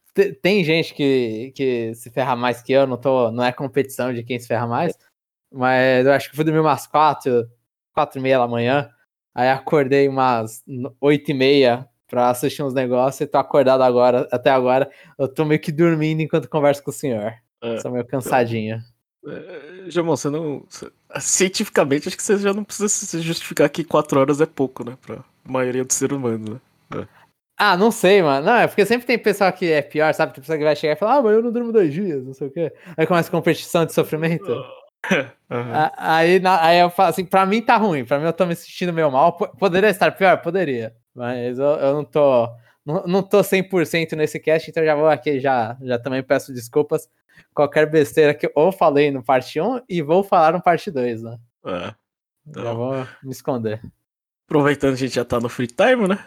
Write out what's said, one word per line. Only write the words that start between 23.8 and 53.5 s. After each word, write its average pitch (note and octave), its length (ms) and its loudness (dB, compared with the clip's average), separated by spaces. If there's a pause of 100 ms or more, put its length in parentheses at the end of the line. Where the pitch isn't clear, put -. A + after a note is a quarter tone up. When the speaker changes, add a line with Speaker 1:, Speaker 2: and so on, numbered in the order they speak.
Speaker 2:
quatro D3+ 340 0
horas C#3 220 2
é D#3+ 60 4
pouco, B2+ 420 -6
né, B2+ 140 -14
pra A2+ 200 -16 (240)
maioria B2+ 380 -2
do B2+ 80 -6
ser C3+ 220 -2
humano, A2+ 440 -6 (320)
né? - 120 -10
É. G#2 40 -14 (520)
Speaker 1:
Ah, G3 180 2
não A3 140 2
sei, G3 320 4
mano. C#3+ 240 2
Não, A#3 100 4
é F#3 100 4
porque G3 200 0
sempre A#3+ 200 -2
tem A#3+ 120 0
pessoal G#3 340 0
que E3+ 180 -4
é D3+ 120 2
pior, D3+ 320 0
sabe? D3+ 180 -2
Tem C3+ 80 -20
pessoa D#3+ 160 -6
que D3 80 -2
vai D3+ 120 2
chegar D3+ 180 -2
e - 20 -2
falar, A3 200 0
"Ah, C#4+ 60 4
mas G#3+ 120 2
eu A3+ 80 4
não A#3 100 -4
durmo A#3 200 -4
dois F#3 200 4
dias, D3+ 320 -4
não C3+ 80 -14
sei C#3+ 140 -10
o C3+ 40 -10
quê." D#3+ 220 -6 (240)
Aí D#3+ 100 0
começa E3+ 220 0
a - 40 -6
competição E3 520 0
de D3+ 80 -4
sofrimento. D#3+ 540 -2 (560)
Speaker 2:
<laughs> - 0 - (480)
Aham. A#2+ 240 -6
Speaker 1:
A-, D#3 420 0
aí F3 240 4
na-, F#3 240 2
aí E3+ 140 6
eu F3 120 4
falo F3+ 200 2
assim, F3+ 140 -4
pra F#3+ 220 2
mim G#3+ 160 0
tá E4+ 140 4
ruim, F3 280 0
pra C#3+ 140 0
mim D3+ 80 -2
eu E3 60 0
tô F3+ 140 0
me E3+ 80 -4
sentindo - 380 -8
meio D#3+ 180 0
mal. D3 260 4
Po-, - 200 -4
poderia F#3+ 340 2
estar F3 220 2
pior? F#3 280 2
Poderia. C#3+ 540 -4 (200)
Mas B2 440 -6
eu, C#3 80 0
eu C#3+ 280 2
não D3 100 -4
tô, C3+ 440 2 (380)
não, E3 200 -4
não F#3+ 160 0
tô G3 200 4
cem F#3+ 200 0
por F#3 240 -2
cento E3 280 -2
nesse D#3 240 -2
cast, D#3 320 0
então D#3+ 140 -2
já D#3 100 2
vou D3+ 140 2
aqui, D3 320 0
já, B2 420 -2
já B2 160 -2
também C3 240 -4
peço C3+ 320 -2
desculpas. D3 540 -4 (460)
Qualquer D3+ 360 0
besteira D3+ 440 4
que E3+ 200 -4
eu D#3+ 180 4
falei D3 380 2
no C3 120 -6
parte C3 380 -2
um A#3 280 -4
e F3 140 -4
vou E3 200 2
falar E3 300 2
no F3 100 -4
parte F3 280 0
dois, B2 320 -4
né? A2+ 140 -14 (300)
Speaker 2:
É. - 40 -10 (100)
Speaker 1:
Já G#2 140 -10 (520)
Speaker 2:
Então, A#2 300 -8
Speaker 1:
vou B2+ 180 -4 (280)
me C3+ 100 -14
esconder. A2+ 480 -6 (680)